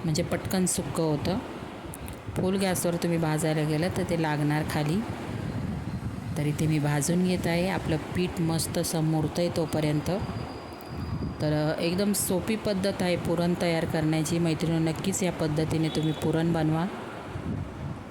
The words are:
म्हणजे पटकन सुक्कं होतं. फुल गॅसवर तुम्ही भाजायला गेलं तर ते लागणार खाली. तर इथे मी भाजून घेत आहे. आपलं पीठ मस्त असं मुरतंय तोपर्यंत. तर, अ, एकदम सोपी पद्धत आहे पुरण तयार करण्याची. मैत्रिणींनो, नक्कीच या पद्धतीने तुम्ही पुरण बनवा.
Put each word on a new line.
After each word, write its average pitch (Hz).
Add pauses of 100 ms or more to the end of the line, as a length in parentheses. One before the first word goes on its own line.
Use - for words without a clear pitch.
म्हणजे 160
पटकन 185
सुक्कं -
होतं. 160 (1000)
फुल 185
गॅसवर 175
तुम्ही 170
भाजायला 156
गेलं 156
तर -
ते 165
लागणार 151
खाली. 156 (1400)
तर 147
इथे 151
मी 156
भाजून 147
घेत 180
आहे. 170
आपलं 170
पीठ 175
मस्त 165
असं 165
मुरतंय 156
तोपर्यंत. 156 (1300)
तर, 151
अ, -
एकदम 185
सोपी 190
पद्धत 196
आहे 180
पुरण 170
तयार 165
करण्याची. 160
मैत्रिणींनो, 160
नक्कीच 175
या 175
पद्धतीने 156
तुम्ही 156
पुरण 160
बनवा. 160 (1200)